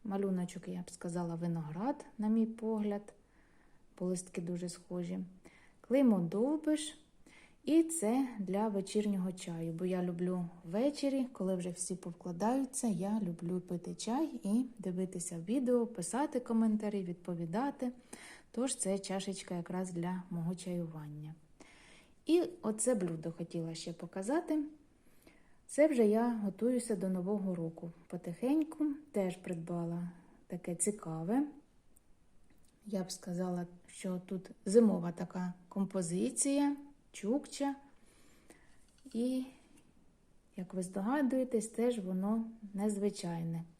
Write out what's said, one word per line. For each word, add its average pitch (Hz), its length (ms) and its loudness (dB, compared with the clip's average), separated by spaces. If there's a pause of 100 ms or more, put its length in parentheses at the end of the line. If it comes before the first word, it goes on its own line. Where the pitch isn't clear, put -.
Малюночок, 190 640 -2
я 180 140 -8
б - 100 -12
сказала, 170 440 -4
виноград, 170 680 -4 (120)
на 214 100 0
мій 220 180 4
погляд. 208 680 -2 (840)
Бо - 60 -2
листки 180 360 -2
дуже 175 280 -4
схожі. 180 500 -6 (640)
Клеймо 240 380 6
Довбиш. 285 800 2 (680)
І 330 160 8
це 254 440 2 (120)
для 196 280 2
вечірнього 196 640 0
чаю, 165 420 -6
бо 175 120 -2
я 180 180 0
люблю 180 420 0 (180)
ввечері, 262 720 0
коли 190 220 0
вже 180 140 -4
всі 180 260 -4
повкладаються, 202 920 -2
я 202 320 0
люблю 175 400 -2
пити 175 360 -6
чай 285 340 0 (140)
і 226 220 2 (140)
дивитися 180 600 -4
відео, 240 480 2
писати 240 520 -2
коментарі, 214 640 2
відповідати. 180 880 -2 (600)
Тож 254 240 0
це 196 240 0
чашечка 190 560 -4
якраз 180 360 -2
для 180 380 -2
мого 175 260 -2
чаювання. 156 800 -6 (880)
І 339 180 6 (180)
оце 220 340 2
блюдо 165 360 -2
хотіла 165 440 -6
ще 170 180 -8
показати. 294 720 -2 (1000)
Це 302 220 6
вже 240 200 8
я 226 360 4
готуюся 226 520 2
до 185 140 0
Нового 185 460 0
року 165 360 -4 (160)
потихеньку. 285 800 0 (260)
Теж 185 260 0
придбала 170 720 -4 (380)
таке 175 280 -6
цікаве. 196 680 0 (1400)
Я 196 180 -2
б - 80 -6
сказала, 180 560 -2 (200)
що 185 400 -6
тут 185 240 -8 (140)
зимова 190 460 8
така 180 420 -4 (160)
композиція, 226 1080 2 (420)
чукча. 277 580 -2 (1400)
І, 254 320 0 (1120)
як 185 160 -8
ви 185 100 -2
здогадуєтесь, 240 840 2
теж 233 320 2
воно 196 460 0 (280)
незвичайне. 190 880 0 (160)